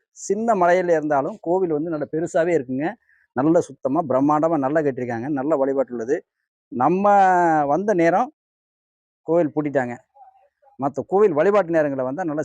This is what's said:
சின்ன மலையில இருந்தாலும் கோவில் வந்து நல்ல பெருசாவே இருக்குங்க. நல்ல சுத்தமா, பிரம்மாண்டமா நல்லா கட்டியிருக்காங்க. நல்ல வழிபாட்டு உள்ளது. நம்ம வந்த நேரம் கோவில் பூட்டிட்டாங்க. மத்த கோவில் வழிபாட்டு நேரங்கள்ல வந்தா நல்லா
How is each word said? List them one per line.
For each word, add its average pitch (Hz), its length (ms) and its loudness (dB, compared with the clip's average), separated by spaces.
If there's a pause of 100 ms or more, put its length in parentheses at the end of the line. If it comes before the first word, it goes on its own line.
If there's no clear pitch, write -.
(100)
சின்ன 220 440 -2
மலையில 175 340 2
இருந்தாலும் 151 520 0
கோவில் 180 300 -2
வந்து 156 200 -4
நல்ல 147 220 -6
பெருசாவே 165 480 0
இருக்குங்க. 131 320 -6 (400)
நல்ல 160 280 2
சுத்தமா, 139 480 -4
பிரம்மாண்டமா 151 500 2
நல்லா 143 220 0
கட்டியிருக்காங்க. 123 480 -4
நல்ல 147 280 -2
வழிபாட்டு 135 360 -2
உள்ளது. 120 340 -4 (420)
நம்ம 175 380 0 (600)
வந்த 190 280 0
நேரம் 180 380 2 (880)
கோவில் 160 320 0
பூட்டிட்டாங்க. 135 440 -2 (800)
மத்த 139 280 -4
கோவில் 196 260 2
வழிபாட்டு 175 400 2
நேரங்கள்ல 147 300 0
வந்தா 135 220 -6
நல்லா 151 200 -4